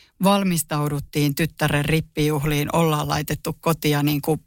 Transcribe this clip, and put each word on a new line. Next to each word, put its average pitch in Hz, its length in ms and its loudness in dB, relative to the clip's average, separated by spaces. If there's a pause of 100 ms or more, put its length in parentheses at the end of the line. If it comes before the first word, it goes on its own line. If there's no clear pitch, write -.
(440)
valmistauduttiin 147 920 -2
tyttären 147 500 0
rippijuhliin, 151 880 0
ollaan 151 340 2
laitettu 151 520 -4
kotia 151 420 0
niin 147 180 0
kuin 156 260 -2